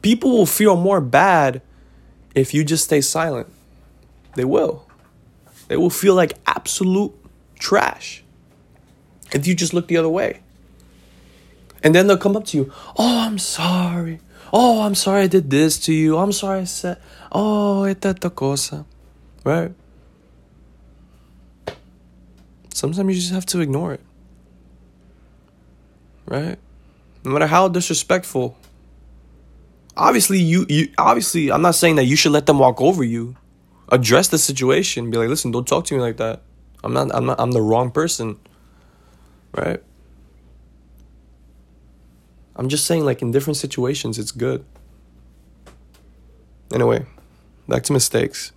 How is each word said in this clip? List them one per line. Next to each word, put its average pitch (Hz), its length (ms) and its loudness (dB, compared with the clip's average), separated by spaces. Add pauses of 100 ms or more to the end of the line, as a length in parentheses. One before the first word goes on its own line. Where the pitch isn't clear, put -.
People 233 300 2
will 220 140 4
feel 202 320 2
more 185 240 2
bad 139 600 4 (720)
if 135 180 0
you 151 100 2
just 156 220 -2
stay 151 160 2
silent. 156 460 -4 (880)
They 127 100 -2
will. - 420 -2 (800)
They 139 100 -4
will 175 120 2
feel 190 240 2
like 180 200 2 (120)
absolute - 680 -2 (460)
trash - 640 -2 (1080)
if 143 160 -4
you 180 80 0
just 170 180 -6
look 175 140 -4
the 170 100 -2
other 160 120 0
way. - 320 -4 (1400)
And 156 140 4
then 190 120 4
they'll 196 100 6
come 196 180 0
up 208 100 -4
to - 120 -4
you, 139 160 -4 (240)
"Oh, 233 220 2
I'm 220 200 -4
sorry. 175 800 -4 (320)
Oh, 226 320 4
I'm 202 120 0
sorry 196 280 2
I 190 40 2
did 170 220 2
this 147 360 2
to 160 80 0
you. 156 240 2
I'm 196 140 0
sorry 196 280 -4
I 190 60 -6
said, - 320 -8 (340)
oh, 208 520 0
esta, 196 260 -2
esta 180 200 -4
cosa." 139 560 -6 (580)
Right? 165 300 -2 (3000)
Sometimes 190 420 -2
you 180 60 -4
just 175 120 -6
have 185 140 -4
to 180 120 -4
ignore 147 340 -4
it. - 80 -12 (2250)
Right? 151 320 -8 (680)
No 131 80 -6
matter 151 160 0
how 175 200 4
disrespectful. 170 880 -2 (1400)
Obviously, 196 440 2
you, 170 300 2
you, 147 280 0
obviously, 170 540 2
I'm 151 100 2
not 170 140 4
saying 160 220 4
that 131 80 4
you 131 100 2
should 156 160 2
let 147 160 2
them 143 120 4
walk 127 220 4
over 160 220 2
you. 117 320 -6 (540)
Address 127 400 4
the 160 80 0
situation. 131 760 -2
Be 117 60 -2
like, 113 120 0
"Listen, 127 220 -4
don't 120 160 -4
talk 165 180 0
to - 80 -6
me 131 80 -2
like 117 160 -4
that. 113 240 -6 (420)
I'm 113 100 -4
not, 135 200 -2
I'm 120 120 -2
not, 131 140 -2
I'm 120 120 -2
the 123 100 2
wrong 117 300 0
person." 113 480 -4 (1120)
Right? - 320 -6 (2750)
I'm 131 140 -6
just 143 160 -2
saying, 165 180 0
like, 135 200 -2
in 120 80 -4
different 139 260 -2
situations, 123 600 -4
it's 104 120 -8
good. 127 320 -6 (2000)
Anyway, 117 340 0 (600)
back 123 160 -2
to 147 100 -2
mistakes. - 640 -2